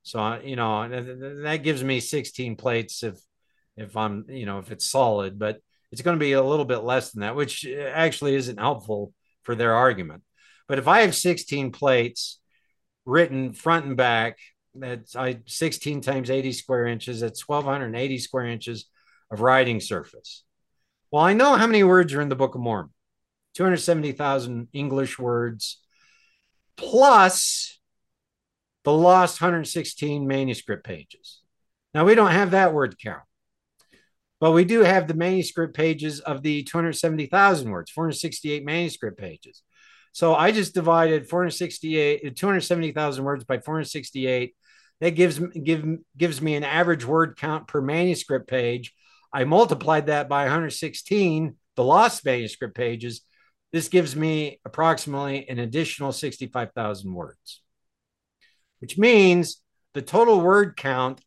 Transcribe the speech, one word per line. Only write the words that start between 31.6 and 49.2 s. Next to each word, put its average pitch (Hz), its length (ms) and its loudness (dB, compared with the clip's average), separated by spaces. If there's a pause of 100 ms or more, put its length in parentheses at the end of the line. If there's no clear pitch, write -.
Now, 156 140 4
we 214 80 8
don't 214 160 6
have 180 220 2
that 185 200 6
word 143 260 -2
count, - 260 -12 (1160)
but 160 120 4
we 170 120 6
do 226 200 4
have 180 220 4
the 160 60 -4
manuscript 170 640 -2
pages 151 440 -2
of 139 220 -8
the 147 200 -2
two 165 160 -6
hundred 165 160 -2
seventy 156 320 -4
thousand 180 440 2
words, 87 200 -8
four 160 140 -6
hundred 156 100 -4
sixty-eight 147 500 -8
manuscript 147 540 -6
pages. 85 440 -18 (520)
So 165 200 2
I 185 160 4
just 214 240 0
divided 165 540 2
four 175 140 -2
hundred 170 100 -2
sixty-eight, 147 840 -4
two 190 100 -4
hundred 196 160 0
seventy 165 300 -2
thousand 147 320 -4
words 139 200 -4
by 127 140 -4
four 151 160 -8
hundred 156 120 -4
sixty-eight. 131 680 -6 (460)
That 170 100 0
gives 160 280 2
m-, 175 140 -6 (100)
give 156 200 -2
m-, 156 220 -6 (120)
gives 147 240 -2
me 156 140 -2
an 147 100 -4
average 156 400 0
word 156 340 0
count 156 280 -6
per 147 160 -4
manuscript 151 640 -2
page. 123 460 -4 (400)